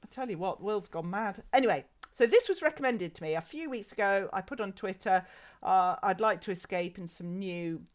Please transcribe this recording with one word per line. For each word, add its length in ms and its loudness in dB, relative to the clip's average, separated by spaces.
I 40 -20
tell 220 -8
you 80 -4
what, 220 -4
the 60 -10
world's 240 -4
gone 200 -6
mad. 340 -6
Anyway, 320 4
so 140 4
this 240 6
was 120 -2
recommended 540 0
to 80 -12
me 120 0
a 60 -2
few 280 -10
weeks 240 -8
ago. 400 2
I 80 -2
put 180 -10
on 140 -4
Twitter, 520 0
uh, 400 4
"I'd 160 2
like 220 2
to 100 -6
escape 460 -4
in 100 -10
some 320 -8
new 560 -6